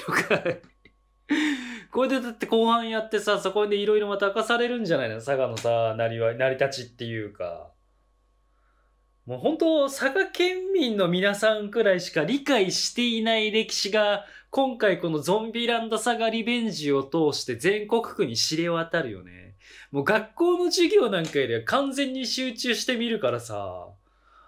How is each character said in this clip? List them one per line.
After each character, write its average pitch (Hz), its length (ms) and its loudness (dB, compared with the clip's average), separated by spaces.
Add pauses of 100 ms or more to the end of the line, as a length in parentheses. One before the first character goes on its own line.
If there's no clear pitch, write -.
の - 80 -4
回。 - 460 0
<laughs> 262 1300 -6
こ 240 120 0
れ 262 80 2
で 262 100 0
だ 240 80 -8
っ 226 60 -8
て 233 100 -8
後 226 260 2
半 226 200 0
や 220 100 -2
っ 220 80 -8
て 214 100 -2
さ、 208 220 0
そ 190 100 -2
こ 208 160 2
で 202 120 0
色 208 160 2
々 208 120 2
ま 202 120 -2
た 202 80 2
明 196 80 -2
か 220 100 0
さ 233 140 2
れ 240 100 0
る 247 100 -4
ん 226 60 -4
じ 165 100 0
ゃ 139 40 2
な 127 80 0
い - 20 -4
の？ 110 60 -6
佐 131 240 -2
賀 131 100 2
の 113 80 -6
さ、 117 380 0
な 113 140 0
り 113 120 -4
わ 113 120 2
い、 120 40 -8
成 131 140 2
り 131 80 -2
立 127 300 -2
ち - 40 -20
っ - 40 -20
て 120 100 -8
い 113 180 -6
う 101 80 -12
か。 85 380 -10 (1500)
も 123 120 -8
う - 20 -12
ほ 220 140 2
ん 320 40 -2
と、 320 320 4
佐 269 260 -2
賀 381 120 4
県 370 480 -2
民 247 240 2
の 180 100 2
皆 190 260 2
さ 220 200 2
ん 208 160 -6
く 226 120 0
ら 196 120 4
い - 80 -2
し - 80 -8
か 156 140 0
理 269 200 0
解 202 280 2
し - 200 -2
て 240 140 0
い 226 160 0
な 226 160 2
い 214 120 0
歴 220 240 0
史 208 160 -2
が、 208 360 2 (240)
今 262 260 2
回 190 240 2
こ 175 80 -2
の 151 120 0
ゾ 185 200 0
ン 226 100 -6
ビ 233 160 -2
ラ 233 160 0
ン 226 60 -6
ド 220 80 0
佐 226 220 0
賀 226 100 2
リ 220 160 -2
ベ 240 160 0
ン 220 100 -2
ジ 151 220 -2
を 139 100 4
通 147 300 2
し - 140 -6
て 120 100 -4
全 208 320 0
国 226 140 2
区 - 240 -2
に 117 100 -6
知 156 220 0
れ 170 100 0
渡 165 320 0
る 127 100 -4
よ 92 120 -12
ね。 90 340 -20 (340)
も 139 120 0
う - 20 -6
学 214 300 0
校 349 240 2
の 359 80 0
授 349 280 2
業 302 140 6
な 185 140 0
ん 160 40 -2
か 143 120 -2
よ 131 80 2
り 117 80 -2
は 117 100 -2
完 269 280 0
全 269 200 -2
に 262 140 -6
集 254 260 -4
中 240 220 -2
し 208 100 -4
て 254 120 0
み 233 120 -2
る 226 100 0
か 123 120 0
ら 117 100 -2
さ、 95 480 -10 (600)